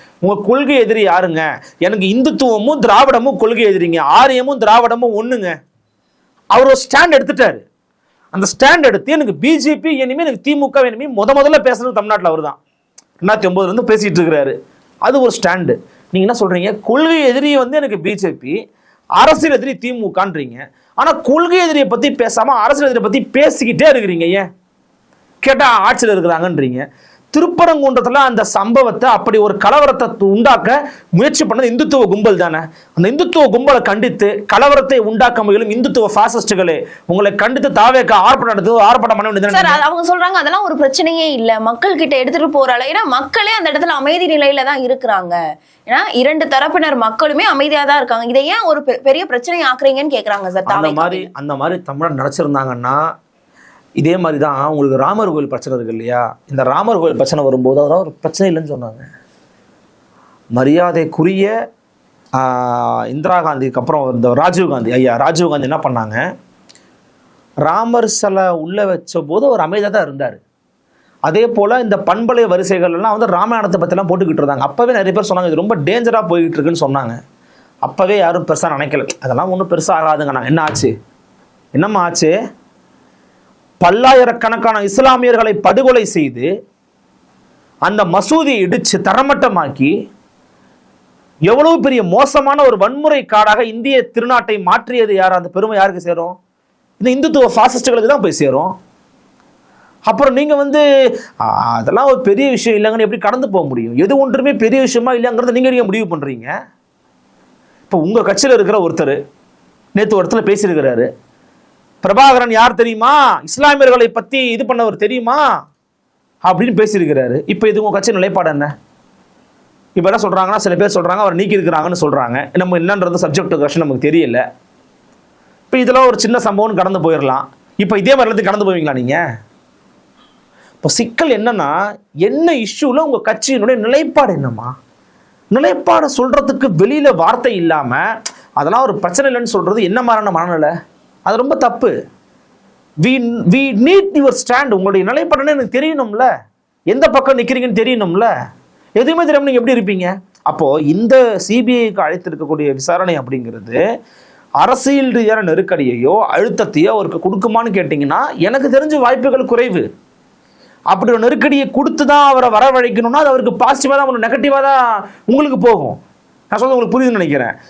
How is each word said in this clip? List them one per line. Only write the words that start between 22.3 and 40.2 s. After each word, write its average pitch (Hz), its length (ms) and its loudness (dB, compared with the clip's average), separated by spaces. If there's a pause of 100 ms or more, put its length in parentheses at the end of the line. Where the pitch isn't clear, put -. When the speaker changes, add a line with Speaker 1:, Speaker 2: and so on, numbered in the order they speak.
Speaker 1:
அரசியல் 254 500 2
எதிரியை 233 320 0
பத்தி - 180 -2
பேசிக்கிட்டே 285 480 2
இருக்கிறீங்க. 185 400 2
ஏன் 185 280 -2 (840)
கேட்டா, 269 280 2
ஆட்சியில் 226 500 2
இருக்கிறாங்கன்றீங்க. 160 720 -2 (520)
திருப்பரங்குன்றத்துல 311 760 2
அந்த 254 320 2
சம்பவத்தை, 233 640 2
அப்படி 220 280 2
ஒரு 208 260 2
கலவரத்தை 262 440 2
து-, - 140 -8
உண்டாக்க 233 680 2 (180)
முயற்சி 277 360 2
பண்ணது 240 320 -2
இந்துத்துவ 269 280 2
கும்பல் 208 320 2
தானே. 170 220 0 (360)
அந்த 180 160 2
இந்துத்துவ 311 400 2
கும்பலை 247 320 2
கண்டித்து, 208 680 -2
கலவரத்தை 269 460 4
உண்டாக்க 226 460 0
முயலும் 208 260 2
இந்துத்துவ 240 440 0
பாசிஸ்டுகளே, 196 720 0 (220)
உங்களை 196 280 0
கண்டித்து 247 340 0
தாவேக்கா 254 460 4
ஆர்ப்பாட்டம் 226 400 4
நடத்துது, 208 260 2
ஆர்ப்பாட்டம் 214 280 4
பண்ண 208 140 0
வேண்டியது 214 280 -2
Speaker 2:
சார், 370 120 2
Speaker 1:
தானே? 320 120 2
Speaker 2:
அது 302 80 2
அவங்க 339 340 0
சொல்றாங்க, 359 200 0